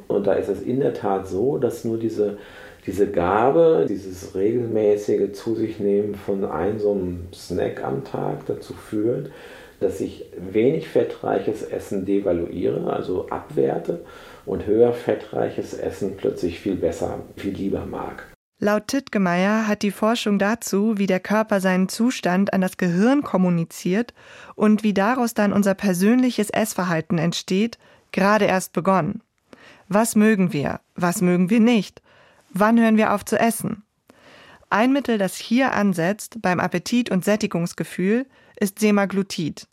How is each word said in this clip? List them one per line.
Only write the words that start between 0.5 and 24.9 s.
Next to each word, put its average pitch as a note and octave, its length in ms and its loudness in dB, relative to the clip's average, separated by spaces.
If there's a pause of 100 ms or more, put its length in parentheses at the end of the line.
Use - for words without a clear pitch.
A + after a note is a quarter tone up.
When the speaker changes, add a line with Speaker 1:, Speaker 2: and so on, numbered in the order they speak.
Speaker 1:
in C3 180 -2
der C#3+ 160 0
Tat F#2+ 320 -2
so, B2 320 -2
dass A#2+ 260 -2
nur A2+ 140 -2
diese, G#2 400 -2 (480)
diese G2 240 0
Gabe, C#3+ 760 4
dieses F#2 460 -8
regelmäßige G#2 1000 2
Zu - 220 -4
sich A2 240 -4
nehmen G2+ 360 2
von G2 280 -4
einem G2 360 -2
so G#2 140 2
einem F2+ 420 -4
Snack - 480 -4
am - 200 -4
Tag - 440 -6
dazu - 260 -8
führt, A#2 560 -4 (500)
dass G2 220 -2
ich - 240 -8 (100)
wenig A2 520 0
fettreiches G#2+ 760 -2
Essen G2 420 -6
devaluiere, F2+ 880 -2
also - 380 -4
abwerte, E3 720 -4 (440)
und F#2 180 -4
höher A#2 280 4
fettreiches - 840 -4
Essen - 420 -6
plötzlich F2+ 420 -4
viel F#2+ 180 -2
besser, - 420 -4 (180)
viel G2 160 -6
lieber F#2 320 -4
mag. - 420 -10 (320)
Speaker 2:
Laut G#3 280 0
Tittgemeier G#3 800 0
hat G#3 140 -2
die G3+ 100 0
Forschung G#3+ 480 0
dazu, G#3 580 0
wie G3 100 0
der F#3 120 2
Körper G#3+ 400 0
seinen F#3 300 2
Zustand G3 640 0
an F#3+ 80 2
das F#3 160 -2
Gehirn G3+ 440 2
kommuniziert F3+ 920 0 (420)
und G#3+ 280 4
wie G#3+ 100 2